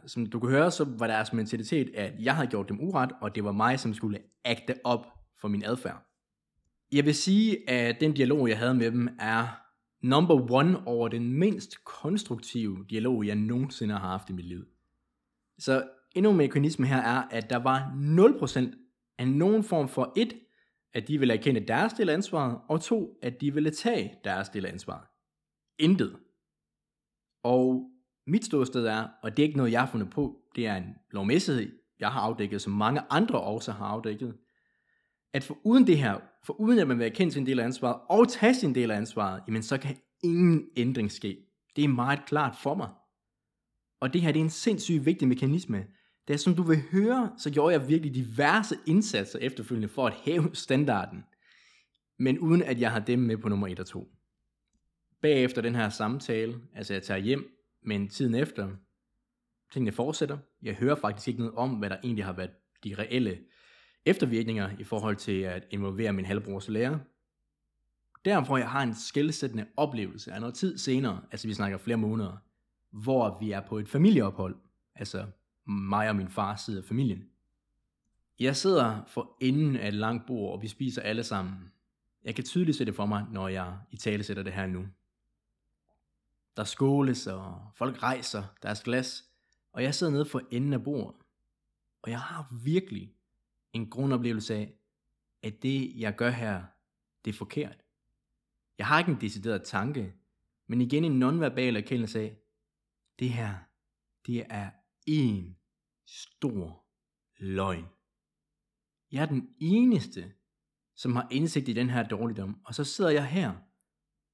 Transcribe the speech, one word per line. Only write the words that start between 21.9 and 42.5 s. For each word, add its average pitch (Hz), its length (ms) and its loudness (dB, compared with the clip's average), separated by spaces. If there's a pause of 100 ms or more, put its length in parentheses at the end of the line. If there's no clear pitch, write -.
del 202 160 0
af 147 60 4
ansvaret, 151 540 -2
og 160 140 0
to, - 400 -2
at 123 180 -6
de 143 140 0
ville 151 160 2
tage 156 440 0 (100)
deres 98 240 -2
del 95 180 -6
af 92 60 -8
ansvaret. - 340 -12 (720)
Intet. 156 400 4 (1200)
Og 127 480 4 (360)
mit 175 180 2
ståsted 127 420 2
er, 110 220 -2 (140)
og 110 140 -6
det 147 60 6
er 151 40 8
ikke 151 100 -2
noget, 123 160 4
jeg 120 80 4
har 127 100 2
fundet 104 200 -4
på, - 320 -4 (120)
det 117 120 -2
er 104 100 -2
en 92 180 -8 (160)
lovmæssighed, 120 680 0 (200)
jeg 104 140 -2
har 131 80 -2
afdækket, 104 420 -2
som 98 100 -4
mange 110 280 2 (100)
andre 165 300 2
også 107 320 -4
har 101 140 -8
afdækket, 110 500 -6 (960)
at 139 120 -2
for - 200 -10
uden 240 220 8
det 160 120 8
her, 107 220 2 (240)
for - 160 -8
uden 226 180 6
at 160 100 6
man 123 100 2
vil 117 80 2
erkende 147 260 2
sin 135 140 -2
del 127 140 2
af 113 40 0
ansvaret, 123 440 -2
og 220 200 8
tage 247 260 4
sin 180 200 0
del 120 160 2
af 107 60 0
ansvaret, 98 500 -2
jamen 110 160 -2
så 131 160 -2
kan 139 180 -6 (260)
ingen 170 540 6
ændring 120 360 0
ske. - 340 -10 (300)
Det 147 80 2
er 147 40 6
meget 135 380 2
klart 147 360 0